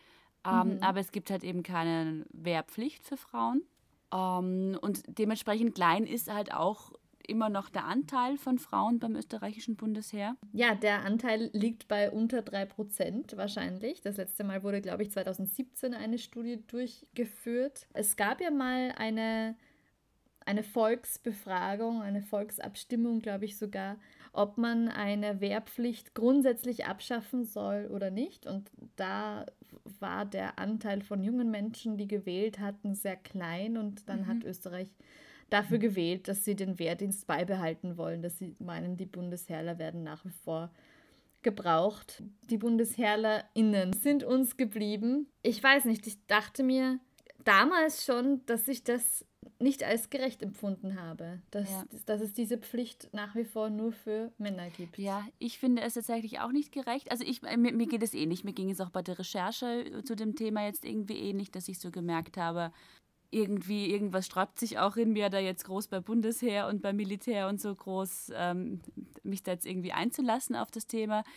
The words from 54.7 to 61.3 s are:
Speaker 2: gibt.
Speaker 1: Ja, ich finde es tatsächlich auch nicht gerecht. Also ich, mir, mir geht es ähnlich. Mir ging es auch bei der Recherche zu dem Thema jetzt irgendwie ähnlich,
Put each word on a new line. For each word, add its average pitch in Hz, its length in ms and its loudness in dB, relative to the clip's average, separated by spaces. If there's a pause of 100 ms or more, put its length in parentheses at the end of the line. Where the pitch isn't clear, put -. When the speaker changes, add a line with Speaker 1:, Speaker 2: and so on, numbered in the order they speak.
Speaker 2:
gibt. 170 280 -10
Speaker 1:
Ja, 196 260 -2 (140)
ich 240 220 -6
finde 247 220 4
es 240 120 -2
tatsächlich 226 460 -4
auch 240 100 -4
nicht 294 220 2
gerecht. 262 400 -4
Also 240 120 -2
ich, - 180 -4
mir, - 140 -4 (160)
mir 233 140 2
geht 226 160 0
es 226 100 2
ähnlich. 165 300 0
Mir 202 100 -6
ging 190 180 -2
es 190 100 -2
auch 185 100 -4
bei 185 120 -2
der 180 160 -6
Recherche 220 840 -4
zu 233 120 -2
dem 220 180 0
Thema 214 320 0
jetzt 208 180 -6
irgendwie 214 340 -4
ähnlich, 196 340 -4